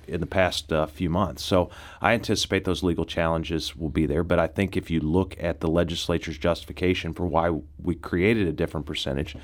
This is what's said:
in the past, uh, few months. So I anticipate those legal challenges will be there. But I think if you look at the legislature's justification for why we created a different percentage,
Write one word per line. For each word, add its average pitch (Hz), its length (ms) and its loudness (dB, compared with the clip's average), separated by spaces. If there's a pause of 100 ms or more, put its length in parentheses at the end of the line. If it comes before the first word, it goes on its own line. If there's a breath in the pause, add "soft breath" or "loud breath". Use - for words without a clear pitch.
in 85 120 -4
the 82 80 -4
past, - 440 2
uh, 78 140 2
few 87 240 -2
months. 82 340 0
So 90 280 2 (280 loud breath)
I 107 140 4
anticipate 101 500 0
those 90 200 -2
legal 82 220 2
challenges 82 680 -2
will 80 140 -4
be 78 160 2
there. 73 180 2
But 85 160 2
I 82 80 4
think 92 300 -2
if 90 140 -4
you 82 80 2
look 85 420 2
at 85 180 -2
the 85 80 0
legislature's 82 680 0
justification - 760 0
for 85 120 -4
why 82 340 2 (220)
we 85 140 0
created 98 520 2
a 80 60 0
different 78 320 -2
percentage, 73 580 -4